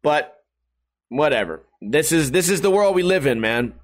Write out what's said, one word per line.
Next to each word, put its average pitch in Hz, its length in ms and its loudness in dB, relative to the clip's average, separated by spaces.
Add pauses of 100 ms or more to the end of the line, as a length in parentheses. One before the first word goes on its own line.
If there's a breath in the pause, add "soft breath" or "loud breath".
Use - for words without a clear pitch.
but 147 320 -2 (720)
whatever. 117 560 -2 (160)
This 139 300 0
is, 156 200 0
this 170 180 0
is 190 120 0
the 190 80 0
world 196 240 2
we 180 100 2
live 175 220 0
in, 117 160 0
man. 117 320 -2 (100)